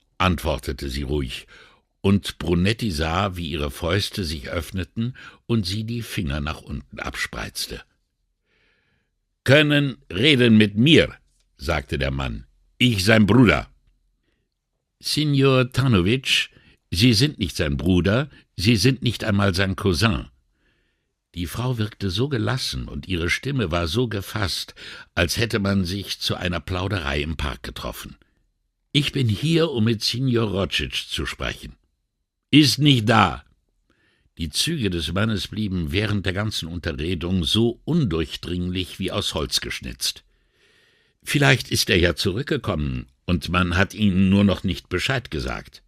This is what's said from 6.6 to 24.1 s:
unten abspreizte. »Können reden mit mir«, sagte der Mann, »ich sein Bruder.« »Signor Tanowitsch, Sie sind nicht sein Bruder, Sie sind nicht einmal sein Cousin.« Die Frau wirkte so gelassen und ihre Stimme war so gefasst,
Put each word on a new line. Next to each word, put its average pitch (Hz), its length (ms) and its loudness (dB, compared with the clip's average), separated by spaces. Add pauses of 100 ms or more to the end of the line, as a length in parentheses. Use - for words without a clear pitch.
unten - 380 -12
abspreizte. - 800 -8 (1600)
»Können 143 540 4 (160)
reden 120 440 6
mit 104 200 4
mir«, 123 360 6 (440)
sagte 73 400 -4
der 67 140 -2
Mann, 65 340 -6 (320)
»ich 113 260 2
sein 110 220 2
Bruder.« 95 420 4 (1300)
»Signor 135 720 2
Tanowitsch, 117 800 2 (420)
Sie 110 220 6
sind 139 260 2
nicht 87 160 -2
sein 71 220 -2
Bruder, 95 520 2 (260)
Sie 110 200 4
sind 127 260 2
nicht 120 220 -4
einmal 101 300 2
sein 95 220 0
Cousin.« 87 520 0 (1080)
Die 87 100 -4
Frau 120 320 -4
wirkte 104 320 -4
so 117 200 -2
gelassen 107 580 -4
und 69 200 -10
ihre 87 220 -2
Stimme 127 400 -2
war 85 180 0
so 113 200 0
gefasst, 104 640 -6 (400)